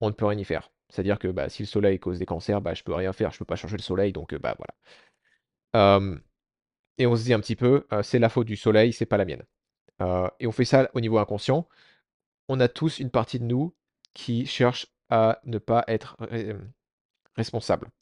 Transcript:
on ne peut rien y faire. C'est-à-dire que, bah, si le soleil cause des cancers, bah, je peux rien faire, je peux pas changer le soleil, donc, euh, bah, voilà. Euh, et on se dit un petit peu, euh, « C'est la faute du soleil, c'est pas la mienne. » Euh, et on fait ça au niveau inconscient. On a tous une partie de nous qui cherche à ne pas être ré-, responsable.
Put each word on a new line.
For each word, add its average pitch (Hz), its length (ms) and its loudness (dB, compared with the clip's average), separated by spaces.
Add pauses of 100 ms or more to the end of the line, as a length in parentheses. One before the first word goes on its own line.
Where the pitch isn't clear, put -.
on 110 80 0
ne 107 60 -2
peut 107 120 -2
rien 104 120 0
y 98 60 -6
faire. - 260 -6 (200)
C'est-à-dire 98 280 -2
que, 92 100 -4
bah, 82 200 -4
si - 140 -10
le 104 40 -8
soleil 101 320 2
cause 90 200 -6
des 92 80 -6
cancers, 98 340 -4
bah, 85 140 -4
je - 80 -12
peux - 120 -6
rien 95 180 -2
faire, 95 200 -4
je - 60 -16
peux - 60 -10
pas - 120 -6
changer 98 200 -8
le 95 60 -10
soleil, 98 300 0
donc, - 220 -10
euh, 71 40 -6
bah, 57 200 -6
voilà. - 1400 0
Euh, 98 200 -4 (800)
et 131 80 2
on 120 100 4
se 113 80 -2
dit 123 80 2
un 110 80 4
petit 104 160 -4
peu, 131 360 2
euh, « 104 120 0
C'est - 140 0
la 120 100 4
faute 117 180 0
du 107 100 -8
soleil, 110 360 4
c'est 113 140 -6
pas 107 100 0
la 101 80 2
mienne. » 78 200 -8 (560)
Euh, 90 280 0 (120)
et 120 60 -2
on 113 60 -2
fait 123 120 2
ça 131 300 4
au 127 60 -2
niveau 113 180 2
inconscient. 107 500 -2 (800)
On 131 120 0
a 123 80 6
tous - 300 -2
une 131 120 -6
partie 123 280 0
de 117 60 -6
nous 127 300 -2 (380)
qui 120 340 -4
cherche - 400 2 (240)
à 110 340 4
ne 117 140 -4
pas 117 300 2
être - 320 -4
ré-, 110 360 -8 (800)
responsable. - 540 -4 (120)